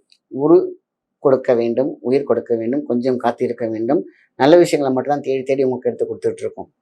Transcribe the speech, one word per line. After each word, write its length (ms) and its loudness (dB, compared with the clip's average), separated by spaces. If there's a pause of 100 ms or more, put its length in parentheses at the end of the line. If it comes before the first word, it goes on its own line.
(260)
உரு 540 2 (380)
கொடுக்க 360 2
வேண்டும், 460 -2
உயிர் 220 0
கொடுக்க 340 -2
வேண்டும், 280 -4
கொஞ்சம் 320 -2
காத்திருக்க 520 -4
வேண்டும். 360 -2 (320)
நல்ல 200 6
விஷயங்களை 380 2
மட்டும்தான் 280 -2
தேடி 200 -4
தேடி 200 -2
உங்களுக்கு 280 -2
எடுத்து 400 -4
கொடுத்துட்டு 100 -10
இருக்கோம். 420 -12